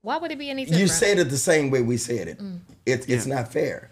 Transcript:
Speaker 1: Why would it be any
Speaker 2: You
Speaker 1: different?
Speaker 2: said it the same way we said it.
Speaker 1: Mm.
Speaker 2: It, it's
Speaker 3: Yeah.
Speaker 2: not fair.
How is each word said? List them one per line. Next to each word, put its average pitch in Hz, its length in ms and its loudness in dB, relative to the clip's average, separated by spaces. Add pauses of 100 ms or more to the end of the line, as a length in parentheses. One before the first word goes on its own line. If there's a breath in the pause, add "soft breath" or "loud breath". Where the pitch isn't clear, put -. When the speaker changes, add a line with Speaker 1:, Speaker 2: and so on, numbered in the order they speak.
Speaker 1:
Why 247 160 -4
would 330 140 -6
it 285 80 -8
be 285 100 -8
any 269 120 -4
Speaker 2:
You 262 60 -6
Speaker 1:
different? 165 240 4
Speaker 2:
said 202 280 2
it 151 100 2
the 135 80 -2
same 151 340 2
way 131 100 2
we 120 160 0
said 110 320 -4
it. - 100 -14
Speaker 1:
Mm. 196 200 -10 (260)
Speaker 2:
It, 123 240 0
it's 120 180 2
Speaker 3:
Yeah. 135 80 -2
Speaker 2:
not 117 160 -4
fair. 147 400 -4